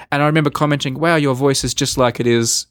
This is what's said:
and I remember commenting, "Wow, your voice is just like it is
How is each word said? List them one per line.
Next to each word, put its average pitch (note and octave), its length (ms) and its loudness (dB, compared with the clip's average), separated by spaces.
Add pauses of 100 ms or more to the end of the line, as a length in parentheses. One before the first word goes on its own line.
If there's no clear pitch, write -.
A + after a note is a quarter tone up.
(120)
and C#3+ 100 0
I D3 60 4
remember D3+ 240 2
commenting, C#3+ 480 -2
"Wow, E3 160 2
your C#3+ 180 0
voice C3+ 300 0
is B2 100 -4
just - 240 -4
like B2 220 0
it B2 80 0
is A#2 440 0